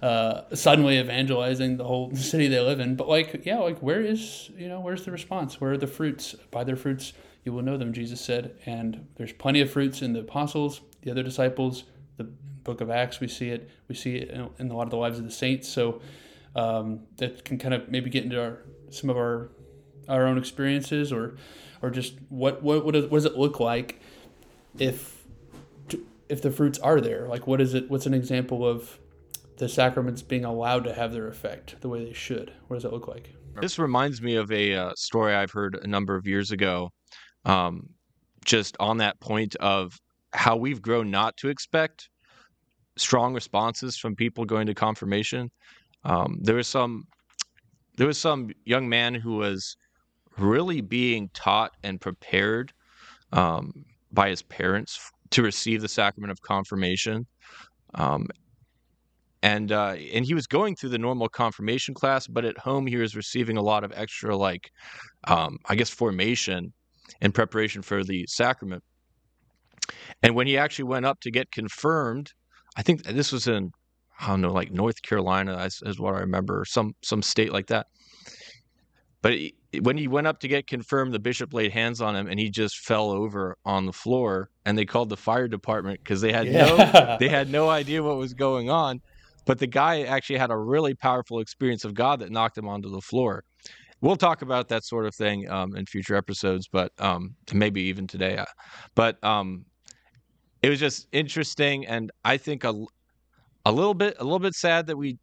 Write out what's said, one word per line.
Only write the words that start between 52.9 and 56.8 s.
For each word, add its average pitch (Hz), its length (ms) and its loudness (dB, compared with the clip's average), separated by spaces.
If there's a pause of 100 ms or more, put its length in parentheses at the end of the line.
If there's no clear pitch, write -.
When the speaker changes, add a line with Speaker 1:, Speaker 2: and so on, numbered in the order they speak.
Speaker 2:
um, 82 380 2 (400)
by 98 200 4
his 90 120 -4
parents - 580 -2
f-, - 120 -20 (180)
to 127 120 4
receive 110 380 0
the 107 80 -6
sacrament 101 440 0
of 95 100 -12
confirmation. 98 840 -2 (720)